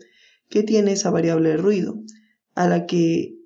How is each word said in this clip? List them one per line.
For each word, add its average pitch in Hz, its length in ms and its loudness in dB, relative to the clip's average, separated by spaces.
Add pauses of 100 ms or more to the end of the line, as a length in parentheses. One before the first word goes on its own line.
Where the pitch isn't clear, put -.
(480)
que 214 140 0
tiene 214 300 2
esa 185 180 -2
variable 165 380 2
de 156 80 0
ruido, 185 440 -2 (540)
a 180 140 0
la 175 180 0
que 170 480 0 (120)